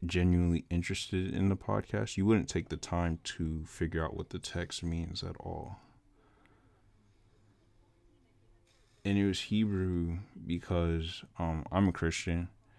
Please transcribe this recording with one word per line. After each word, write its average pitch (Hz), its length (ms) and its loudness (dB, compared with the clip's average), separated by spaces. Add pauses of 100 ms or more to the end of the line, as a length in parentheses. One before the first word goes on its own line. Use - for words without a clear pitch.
genuinely 87 640 4
interested 92 640 -2
in 98 160 2
the 98 60 4
podcast, 104 640 -2
you 98 80 2
wouldn't 107 240 4
take 87 200 -2
the 78 80 -6
time 87 460 0
to 80 420 -4
figure 80 380 -2
out - 120 -4
what - 160 -8
the 90 80 -6
text - 440 -6
means 85 400 -4
at 87 140 -8
all. - 420 -10 (3250)
And 101 120 4
it 101 100 6
was 92 140 2
Hebrew 92 760 2 (260)
because, 85 800 0 (140)
um, 80 340 -2
I'm 95 180 4
a - 20 2
Christian. 85 580 -2 (300)